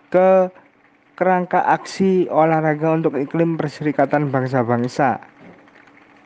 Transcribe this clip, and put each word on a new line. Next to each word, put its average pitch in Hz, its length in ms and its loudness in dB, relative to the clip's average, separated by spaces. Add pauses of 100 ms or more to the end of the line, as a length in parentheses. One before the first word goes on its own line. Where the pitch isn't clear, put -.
ke 185 400 4 (720)
kerangka 180 500 0
aksi 185 640 0
olahraga 156 640 0
untuk 160 240 0
iklim 165 400 -2
Perserikatan 147 720 -2
Bangsa-Bangsa, 127 880 -2 (1040)